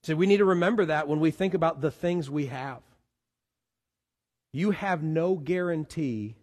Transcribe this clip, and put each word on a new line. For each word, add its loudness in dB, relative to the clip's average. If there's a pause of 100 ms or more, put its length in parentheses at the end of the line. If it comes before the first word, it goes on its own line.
See, -2
we 2
need 6
to 6
remember 4
that 0
when 0
we 2
think -2
about 0
the 0
things -4
we -4
have. -10 (1700)
You 0
have -2
no 0
guarantee -4